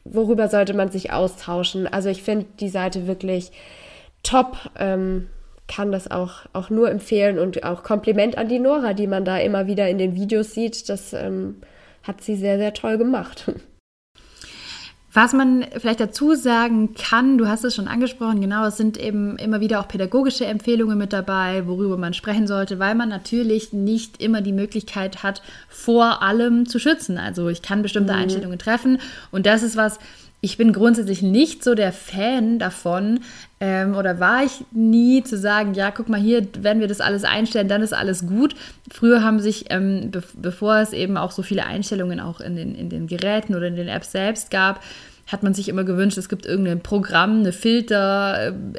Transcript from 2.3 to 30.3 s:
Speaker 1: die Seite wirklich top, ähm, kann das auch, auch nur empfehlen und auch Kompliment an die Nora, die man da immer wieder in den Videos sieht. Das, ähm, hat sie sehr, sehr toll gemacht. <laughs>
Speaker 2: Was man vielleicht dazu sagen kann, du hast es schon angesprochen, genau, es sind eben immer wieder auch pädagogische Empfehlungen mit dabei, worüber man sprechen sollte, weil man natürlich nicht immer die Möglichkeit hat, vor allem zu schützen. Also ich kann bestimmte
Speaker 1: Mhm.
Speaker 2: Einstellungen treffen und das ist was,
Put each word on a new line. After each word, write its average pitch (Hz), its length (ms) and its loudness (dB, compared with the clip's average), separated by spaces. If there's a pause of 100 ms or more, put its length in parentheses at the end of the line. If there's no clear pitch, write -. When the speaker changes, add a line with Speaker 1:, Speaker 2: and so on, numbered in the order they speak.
Speaker 1:
die 202 80 -4
Seite 185 400 -4
wirklich 185 420 -4 (720)
top, 254 360 0 (200)
ähm, 190 480 -2 (400)
kann 202 240 -4
das 190 180 -4
auch, 180 440 -6
auch 185 180 -6
nur 220 180 4
empfehlen 202 520 2
und 180 240 -2
auch 175 180 -2
Kompliment 208 560 2
an 220 80 0
die 247 140 2
Nora, 262 320 4
die 202 160 0
man 190 160 0
da 185 140 0
immer 196 280 2
wieder 196 220 2
in 185 100 2
den 185 160 0
Videos 214 400 -2
sieht. 226 340 -4
Das, 196 240 -8
ähm, 190 440 -6 (480)
hat 196 180 -10
sie 214 140 -2
sehr, 196 220 0
sehr 208 160 -2
toll 220 220 -2
gemacht. 240 600 -2
<laughs> - 100 -20 (1500)
Speaker 2:
Was 240 120 6
man 254 320 4 (120)
vielleicht 226 220 -2
dazu 285 380 2
sagen 233 580 2
kann, 262 440 4
du 226 100 4
hast 220 160 0
es 240 100 -2
schon 196 140 -4
angesprochen, 233 520 0
genau, 202 260 0
es 208 100 -2
sind 220 200 0
eben 208 400 -4
immer 214 220 -2
wieder 208 220 0
auch 208 80 -8
pädagogische 240 580 0
Empfehlungen 214 500 0
mit 202 160 -2
dabei, 190 540 -2
worüber 185 300 -2
man 175 180 -4
sprechen 214 320 0
sollte, 196 320 -2
weil 196 160 0
man 233 140 0
natürlich 220 640 -2
nicht 208 500 -2
immer 220 200 2
die 196 100 -2
Möglichkeit 196 720 -4
hat, 196 180 -4 (260)
vor 233 540 2
allem 233 440 4
zu 240 120 -2
schützen. 294 400 0
Also 175 300 -4
ich 170 140 -4
kann 202 200 0
bestimmte 202 300 0
Speaker 1:
Mhm. - 80 0
Speaker 2:
Einstellungen 185 400 -4
treffen 247 400 2 (320)
und 190 140 0
das 214 180 6
ist 220 120 -2
was, 214 220 2 (420)